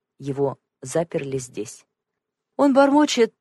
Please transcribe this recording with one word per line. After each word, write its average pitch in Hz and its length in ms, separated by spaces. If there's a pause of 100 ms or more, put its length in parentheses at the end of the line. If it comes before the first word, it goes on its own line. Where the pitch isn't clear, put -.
(180)
его 139 400 (240)
заперли 139 560
здесь. 123 480 (720)
Он 277 160
бормочет, 277 680